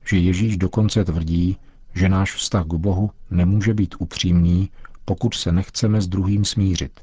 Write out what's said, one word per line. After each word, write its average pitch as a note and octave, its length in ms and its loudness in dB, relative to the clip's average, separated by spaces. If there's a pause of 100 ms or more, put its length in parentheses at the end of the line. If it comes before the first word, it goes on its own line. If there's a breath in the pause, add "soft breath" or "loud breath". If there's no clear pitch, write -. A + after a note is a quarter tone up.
že F#2+ 140 0
Ježíš F#2 380 2
dokonce G2+ 480 0
tvrdí, E2+ 520 0 (380 soft breath)
že F#2 140 2
náš F#2+ 260 0
vztah - 300 -2
k D#2+ 100 -4
Bohu F#2+ 360 0 (200)
nemůže G2 440 2
být G2+ 240 -2
upřímný, F2 720 2 (340 loud breath)
pokud G#2+ 300 -2
se - 180 -2
nechceme G#2+ 480 0
s F#2 80 -2
druhým F#2+ 360 0
smířit. - 580 -2